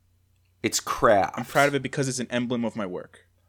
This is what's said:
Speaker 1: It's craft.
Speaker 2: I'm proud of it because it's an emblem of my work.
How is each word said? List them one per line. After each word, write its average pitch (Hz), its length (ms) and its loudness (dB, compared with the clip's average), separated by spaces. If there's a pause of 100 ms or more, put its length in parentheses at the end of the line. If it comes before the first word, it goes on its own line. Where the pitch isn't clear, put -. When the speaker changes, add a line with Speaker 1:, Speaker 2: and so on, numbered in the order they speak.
(640)
Speaker 1:
It's 110 160 0
craft. - 600 2
Speaker 2:
I'm 120 80 -8
proud 143 220 4
of 143 60 0
it 135 80 -2
because 135 240 -4
it's 127 140 -4
an 113 100 -8
emblem 123 360 -2
of 110 100 -6
my 107 80 -4
work. - 360 -10 (280)